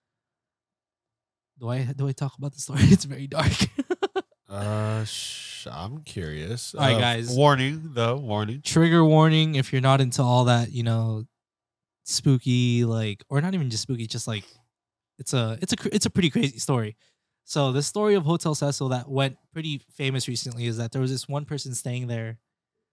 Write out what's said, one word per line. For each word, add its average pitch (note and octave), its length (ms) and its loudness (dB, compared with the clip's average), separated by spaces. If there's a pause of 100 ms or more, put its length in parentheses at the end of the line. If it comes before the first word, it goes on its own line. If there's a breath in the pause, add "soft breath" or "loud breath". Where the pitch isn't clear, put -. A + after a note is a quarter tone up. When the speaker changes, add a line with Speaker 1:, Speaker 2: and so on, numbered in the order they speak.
(1600)
Speaker 1:
do A#2 100 -8
I, B2+ 160 -2
do C3+ 220 -4
I C3+ 60 -2
talk C3+ 240 -6
about C#3 160 -8
the - 80 -16
story? C3+ 200 -6
<laughs> - 100 8
It's F#3 140 6
very C#3 220 -10
dark. D3 240 2
<laughs> - 760 -4 (260)
Speaker 2:
Uh, G#2+ 540 -2
sh-, - 640 -12
I'm G2+ 340 -10
curious. E2 720 -8
Speaker 1:
All D3+ 80 -4
right, C3 140 4
Speaker 2:
Uh, A2 40 2
Speaker 1:
guys. A#2 300 0
Speaker 2:
warning, C#3+ 640 2
though. A#2+ 240 0
Warning. A2 460 -4
Speaker 1:
Trigger E3 420 6
warning D#3 480 6
if C3+ 180 0
you're C3+ 80 2
not C3+ 220 6
into B2+ 220 0
all B2 220 4
that, A#2+ 260 2
you A#2+ 100 -6
know, A2+ 460 -2 (760)
spooky, B2 800 2
like, A2 460 -2
or C#3 120 0
not F#3 120 -2
even D3+ 160 -2
just A2 140 -4
spooky, A#2 240 -6
just, A#2 200 -8
like, G#2+ 180 -6 (720)
it's C#3 160 -6
a, A2+ 260 -2
it's F#3+ 120 -6
a - 20 0
cr-, - 160 -6
it's G#3 160 0
a - 20 -2
pretty F3 220 2
crazy D3 260 -2
story. A2+ 400 -2 (460)
So C#3 280 0
the C#3 120 0
story G#3 320 2
of F#3 100 2
Hotel E3 300 0
Cecil C#3 340 -2
that B2 180 -4
went C3+ 300 -2 (160)
pretty D#3 380 -8
famous C3+ 360 -4
recently A#2+ 380 -6
is A#2 120 -2
that A#2 160 -6
there C3+ 80 -2
was C3 100 -2
this C3 160 -6
one C#3+ 180 -6
person C3+ 300 -8
staying B2 320 -6
there. A2+ 320 -8 (540)